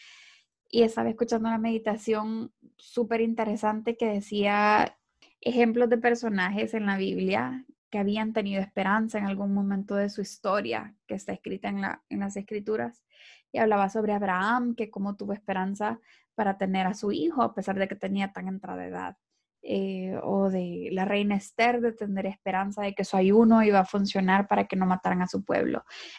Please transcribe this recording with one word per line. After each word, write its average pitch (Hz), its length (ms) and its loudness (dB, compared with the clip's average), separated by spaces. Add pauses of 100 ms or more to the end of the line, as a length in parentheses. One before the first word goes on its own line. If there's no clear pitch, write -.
(680)
y 233 140 4
estaba 226 260 2
escuchando 226 400 -2
una 226 100 0
meditación 220 920 -4 (240)
súper 226 460 -2
interesante 220 720 -2
que 233 100 -2
decía 208 920 2 (420)
ejemplos 240 480 4
de 240 100 4
personajes 220 760 0
en 214 120 -2
la 196 120 2
Biblia 190 640 -2 (260)
que 214 80 -4
habían 214 340 -2
tenido 202 280 -2
esperanza 202 580 0
en 202 80 -2
algún 196 280 -2
momento 196 400 -2
de 202 160 0
su 202 100 -8
historia, 208 760 -4 (120)
que - 80 -8
está 196 180 -8
escrita 190 360 -8
en 196 120 -4
la, - 280 -6
en 202 120 -4
las 202 160 -6
Escrituras, 214 680 -6 (480)
y - 60 -4
hablaba 208 300 4
sobre 214 240 0
Abraham, 208 600 0
que 214 160 -6
cómo 202 260 -6
tuvo 202 160 -8
esperanza 202 680 -4 (340)
para 196 240 0
tener 190 300 0
a 185 60 -2
su 202 180 -4
hijo, 311 300 0
a 233 120 0
pesar 196 240 -4
de 196 80 2
que 190 80 -12
tenía 196 380 -4
tan 185 160 -8
entrada 185 340 -8
de 180 60 -8
edad, 185 280 -8 (460)
eh, 190 600 -4
o 196 260 2
de 180 400 -4
la 185 140 -2
reina 202 320 0
Esther, 233 440 0
de 233 120 0
tener 202 340 -4
esperanza 196 560 -4
de 196 120 -4
que 196 100 -2
su 196 120 -2
ayuno 220 460 8
iba 208 160 6
a 185 80 6
funcionar 196 600 2
para 202 180 2
que - 80 -6
no 190 120 2
mataran 185 360 0
a 180 60 0
su 196 160 -4
pueblo. - 400 0 (340)